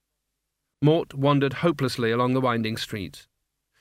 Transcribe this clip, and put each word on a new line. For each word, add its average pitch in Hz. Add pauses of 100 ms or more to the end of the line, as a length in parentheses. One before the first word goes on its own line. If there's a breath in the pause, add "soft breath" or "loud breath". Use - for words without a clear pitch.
(800)
Mort 156
wandered 139
hopelessly 135
along 123
the 131
winding 113
streets. - (540 soft breath)